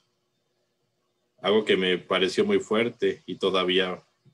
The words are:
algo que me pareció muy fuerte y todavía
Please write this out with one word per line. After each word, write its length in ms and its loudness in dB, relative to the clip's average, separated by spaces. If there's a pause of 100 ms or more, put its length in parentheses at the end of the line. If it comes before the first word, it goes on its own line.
(1400)
algo 260 2
que 100 2
me 220 0
pareció 480 -2
muy 140 2
fuerte 680 -2
y 100 -10
todavía 680 -2 (300)